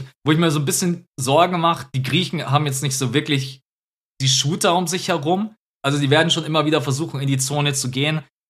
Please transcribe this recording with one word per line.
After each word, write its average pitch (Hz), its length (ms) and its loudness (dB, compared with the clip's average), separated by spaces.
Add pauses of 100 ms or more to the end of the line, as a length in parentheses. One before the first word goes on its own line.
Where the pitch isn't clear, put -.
(240)
wo 139 60 2
ich 156 80 4
mir 165 140 4
so 151 80 0
ein 139 40 -2
bisschen 175 420 -2 (120)
Sorgen 165 400 2
mache, 165 340 0
die 131 120 -2
Griechen 170 440 -2
haben 147 180 2
jetzt 135 180 -4
nicht 135 120 -2
so 117 160 -2
wirklich 143 500 -2 (580)
die 135 80 0
Shooter 170 480 2
um 180 100 0
sich 175 220 -4
herum. 180 480 0 (260)
Also 143 160 0
die 139 120 2
werden 165 200 6
schon 160 140 0
immer 156 220 0
wieder 156 160 2
versuchen, 139 380 -4
in 139 60 -2
die 135 120 0
Zone 143 340 0
zu 135 180 -4
gehen. 147 320 -2 (280)